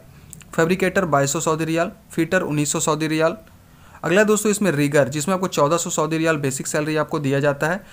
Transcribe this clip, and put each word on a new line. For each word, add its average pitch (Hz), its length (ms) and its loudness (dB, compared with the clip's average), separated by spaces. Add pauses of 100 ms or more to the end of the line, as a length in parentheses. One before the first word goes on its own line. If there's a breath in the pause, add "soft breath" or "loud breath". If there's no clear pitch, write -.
(560 loud breath)
फैब्रिकेटर 185 500 2
बाईस 139 280 2
सौ 170 60 -2
सऊदी 160 260 0
रियाल, 165 260 -2 (200)
फिटर 170 300 0
उन्नीस 147 300 -2
सौ 165 80 -2
सऊदी 151 280 0
रियाल। 160 300 0 (640 loud breath)
अगला 180 200 4
दोस्तों, 214 280 2
इसमें 196 200 0
रिगर, 143 380 2
जिसमें 151 260 -2
आपको 185 120 -2
चौदह 160 300 2
सौ 170 120 -4
सऊदी 160 280 -2
रियाल 160 200 2
बेसिक 139 300 -4
सैलरी 156 280 -2
आपको 151 240 -2
दिया 139 200 0
जाता 147 280 0
है। 185 240 -4